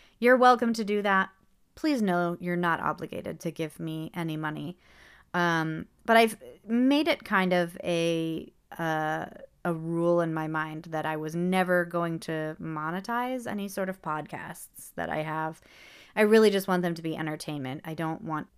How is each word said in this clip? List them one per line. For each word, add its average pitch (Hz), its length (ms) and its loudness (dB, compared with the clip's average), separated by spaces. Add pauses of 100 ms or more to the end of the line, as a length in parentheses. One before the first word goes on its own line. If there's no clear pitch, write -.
(180)
you're 247 200 6
welcome 247 340 6
to 226 120 -2
do 208 180 -2
that. 196 280 4 (440)
Please 294 260 0
know 175 400 2
you're 175 160 -2
not 175 240 0
obligated - 600 -6
to 170 100 -4
give 156 300 -8
me 160 340 -8
any 165 220 -4
money. 156 420 -6 (560)
Um, 165 520 0 (200)
but 226 100 6
I've 226 200 6 (300)
made 262 420 4
it - 160 -2
kind 185 280 2
of 175 300 0
a, 165 720 -2 (260)
uh, 160 480 -2 (380)
a 175 100 0
rule 170 460 2
in 165 120 0
my 160 140 -2
mind 156 440 -6
that 156 140 -4
I 156 120 -2
was 156 180 -6
never 180 500 2
going 170 360 -4
to 156 420 -6
monetize 196 840 -4
any 202 200 -6
sort 196 220 -4
of 190 120 -8
podcasts - 920 -10
that - 160 -4
I 156 120 -2
have. 156 380 -4 (540)
I 208 80 2
really 214 280 8
just 196 180 0
want 180 140 2
them 170 120 0
to 165 80 -14
be 160 140 -4
entertainment. 151 680 -6
I 160 100 -8
don't 160 280 -6
want 156 240 -6 (120)